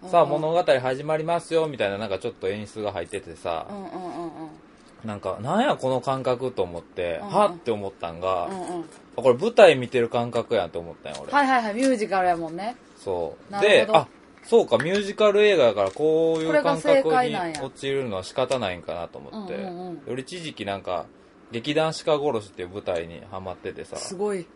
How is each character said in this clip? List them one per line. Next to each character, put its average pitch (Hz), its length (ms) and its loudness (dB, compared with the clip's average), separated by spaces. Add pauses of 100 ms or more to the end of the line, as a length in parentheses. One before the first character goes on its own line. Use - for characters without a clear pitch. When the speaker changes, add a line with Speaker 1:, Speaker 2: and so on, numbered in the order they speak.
Speaker 1:
う - 40 -16
ん。 - 40 -14
Speaker 2:
「さ 175 80 6
あ 156 60 6
物 151 260 -2
語 175 120 2
始 131 400 0
ま 156 140 -2
り 156 60 -4
ま 170 160 0
す 165 160 -6
よ」 160 160 2
み 131 80 -10
た 107 80 2
い - 20 0
な、 101 80 -4
な 110 80 -6
ん 104 40 -8
か 95 100 -4
ち - 80 -8
ょ 113 40 -6
っ - 40 -14
と - 120 -6
演 104 200 -4
出 110 160 -10
が 101 80 -2
入 87 140 -6
っ - 20 -20
て 98 140 -8
て 82 140 -16
さ。 82 320 -6
Speaker 1:
う - 60 -14
ん 202 40 -12
う - 20 -12
ん 190 60 -12
う - 20 -14
ん 175 360 -10 (200)
う - 20 -12
ん。 156 40 -16 (580)
Speaker 2:
な 107 80 -6
ん 101 40 -10
か、 95 220 -6
「な 147 160 -2
ん 226 60 2
や 262 140 2
こ 131 120 -2
の 131 100 0
感 135 220 -2
覚」 127 320 -2
と - 80 -2
思 85 180 -4
っ - 40 -20
て、 85 380 -6
Speaker 1:
う - 40 -12
ん - 40 -10
う - 20 -8
ん。 - 20 -8
Speaker 2:
は 208 140 4
っ 175 100 -4
て 123 140 -6
思 104 180 -4
っ - 20 -20
た - 200 -10
ん 82 80 -12
が、 90 260 -2
Speaker 1:
う - 80 -8
ん 190 60 -8
う 170 220 -8
ん。 - 40 -10 (320)
Speaker 2:
あ、 120 60 -8
こ 131 60 6
れ 120 60 6
舞 196 200 -2
台 180 200 10
見 127 120 -4
て 127 120 0
る 117 100 2
感 120 200 -2
覚 113 260 -2
や 92 120 0
ん - 20 -10
と - 80 -10
思 85 140 -10
っ 78 40 -16
た - 140 -14
ん 73 40 -10
や、 69 100 -10
俺。 - 80 -10
Speaker 1:
は 285 120 4
い 269 40 0
は 262 120 4
い 233 40 -4
は 214 80 -4
い、 - 20 -6
ミ 226 80 -4
ュ 269 120 4
ー - 20 2
ジ 214 120 -2
カ 185 140 0
ル 180 60 2
や 175 100 2
も 165 120 -6
ん 165 60 -12
ね。 214 200 -8 (280)
Speaker 2:
そ 87 320 2 (140)
う。 - 20 -12
Speaker 1:
な 202 100 -2
る 202 60 8 (140)
ほ - 60 4
ど。 220 60 -2
Speaker 2:
で、 214 60 8
あ、 135 80 -4 (360)
そ 226 180 6
う 175 60 2
か、 117 100 2
ミ 156 140 0
ュ 196 60 0
ー 208 40 0
ジ 196 140 -6
カ 214 160 6
ル 202 120 6
映 208 140 6
画 139 80 6
や 113 80 6
か 98 100 2
ら 95 80 2
こ 160 460 2
う 160 60 -2
い - 60 -2
う - 20 0 (100)
感 - 200 2
覚 285 160 4
に 269 60 2
Speaker 1:
こ - 60 0
れ - 60 4
が 254 60 4
正 247 100 0
解 - 0 -
な 185 140 -4
ん 165 80 -8
や。 147 100 -8
Speaker 2:
陥 135 280 -8
る 135 180 -2
の 98 80 -4
は 92 60 -6
仕 - 120 -12
方 131 240 0
な 101 140 -2
い 87 40 -8
ん 85 60 -16
か 82 100 -8
な 85 140 -8
と - 100 -16
思 71 280 -14
っ - 20 -14
て。 180 80 -8
Speaker 1:
う - 40 -8
ん - 40 -8
う - 20 -8
ん 180 220 -10
う - 60 -10
ん。 147 140 -16
Speaker 2:
俺 127 140 -8
一 180 220 -12
時 147 100 -12
期 107 120 -10
な 98 120 -4
ん 95 40 -10
か、 90 240 -6 (460)
劇 117 220 -6
団 160 200 0 (120)
鹿 160 120 2
殺 139 240 -2
し 98 80 -16
っ - 20 -20
て - 100 -14
い 90 40 -8
う 87 40 -12
舞 101 140 -10
台 85 240 -4
に 85 140 -16 (100)
ハ 95 80 -10
マ 95 140 -10
っ - 40 -10
て 92 160 -10
て 78 120 -12
さ。 - 100 -14
Speaker 1:
す 185 200 -10
ご 202 200 -4
い。 170 100 -8 (100)